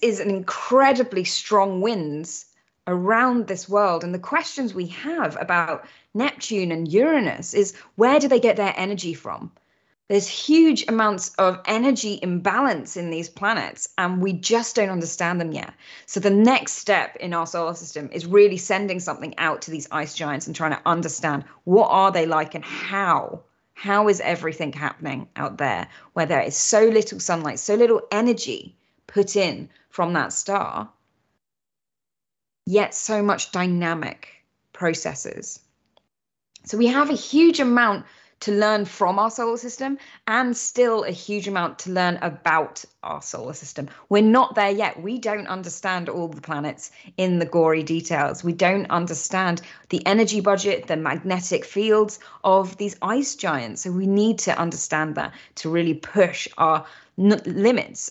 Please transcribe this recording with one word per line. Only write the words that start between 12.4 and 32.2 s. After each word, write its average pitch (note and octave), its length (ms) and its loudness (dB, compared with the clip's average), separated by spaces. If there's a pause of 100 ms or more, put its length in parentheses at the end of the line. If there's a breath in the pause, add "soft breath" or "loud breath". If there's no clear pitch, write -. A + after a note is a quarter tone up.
in F3 140 -6
these E3 200 -6
planets, G3 640 -4
and F#3 240 0
we F#3+ 120 0
just A3 440 -2
don't G3+ 140 2
understand F3 500 -2
them E3 120 -4
yet. - 200 -10 (320 loud breath)
So - 160 -6
the G3+ 80 2
next A3 440 6
step - 440 0
in F3 160 -8
our E3+ 140 -2
solar E3+ 280 -4
system D3+ 380 -12
is E3+ 140 -8
really G3 320 8
sending F#3+ 420 -2
something D#3+ 380 -8
out D#3 240 -2
to - 80 -14
these D3+ 200 -10
ice D3+ 240 -4
giants D3 320 -6
and D#3+ 100 -10
trying D#3 160 -2
to - 120 -6
understand D#3+ 600 -2 (200 loud breath)
what G3 240 6
are F#3+ 220 4
they E3+ 160 2
like D#3 280 -2
and D#3+ 100 -10
how. F#3 800 -2 (320)
How G3+ 340 2
is G3 120 4
everything D#3+ 520 -4
happening D3 640 -8
out C#3+ 220 -8
there A#2 280 -2 (260 loud breath)
where E3 140 -2
there D3 160 2
is - 140 -4
so A3 320 4
little G#3+ 320 2
sunlight, D#3+ 380 -4
so - 160 -2
little A3+ 360 4
energy G#3 640 -2 (300)
put G3 300 0
in E3 340 -2 (180 soft breath)
from F3 240 -4
that C#3+ 200 -2
star, - 580 -4 (1800)